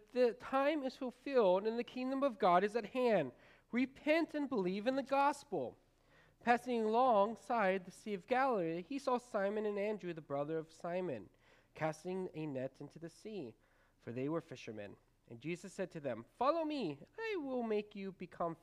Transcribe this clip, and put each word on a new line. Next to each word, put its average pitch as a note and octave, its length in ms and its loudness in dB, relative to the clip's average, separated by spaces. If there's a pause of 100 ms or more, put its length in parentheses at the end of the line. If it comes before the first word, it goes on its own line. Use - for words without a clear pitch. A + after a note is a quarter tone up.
(140)
the A#3+ 280 4
time C#4 400 0
is C4 140 -4
fulfilled A3+ 680 2
and A3+ 120 -2
the A#3+ 60 0
kingdom C4 380 -4
of C4 160 2
God F3+ 260 6
is G#3 100 0
at A3+ 120 -2
hand. G#3 460 2 (380)
Repent C#4+ 600 0
and C#4+ 160 -2
believe G3+ 380 -2
in C4 100 2
the C#4 60 0
gospel. C4+ 760 0 (680)
Passing A#3+ 420 2
alongside G#3+ 1000 4
the F#3+ 60 -18
Sea - 240 -8
of F3+ 120 -8
Galilee, G#3 600 2
he C#4 100 -4
saw B3+ 200 0
Simon G#3+ 480 -2
and G#3 120 -2
Andrew, G3 360 -2
the D#3+ 80 -12
brother D3 340 -2
of D#3+ 120 -6 (120)
Simon, E3+ 440 -4 (500)
casting F3+ 600 -4
a D#3 120 -6
net C3 340 -6
into C#3+ 180 -16
the D#3+ 120 -14
sea, F3+ 420 -12 (500)
for - 80 -12
they B2+ 200 -4
were E3 100 -4
fishermen. G#2+ 520 -12 (360)
And A#2 100 -14
Jesus E3 360 -10
said F#3 160 -6
to E3 100 -12
them, A#2 240 -6 (140)
"Follow D#4+ 260 2
me, C#4 280 -2
and C#3+ 140 -14 (120)
I A4 260 -4
will B3+ 180 -4
make G#3 320 -2
you G3 180 -10
become E3+ 500 -6